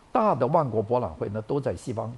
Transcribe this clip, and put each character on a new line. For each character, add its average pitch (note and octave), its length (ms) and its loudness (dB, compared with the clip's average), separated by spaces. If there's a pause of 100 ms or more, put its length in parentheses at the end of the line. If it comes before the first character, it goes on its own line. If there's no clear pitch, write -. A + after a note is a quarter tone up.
(120)
大 G#3+ 240 4
的 B2 100 2
万 D3 240 4
国 G#2+ 140 0
博 A#2 160 2
览 A2+ 140 -2
会 A2 160 -6
呢 G#2+ 140 -4
都 C#3 140 -2
在 C3 160 -2
西 G2 200 -8
方 A2 240 -6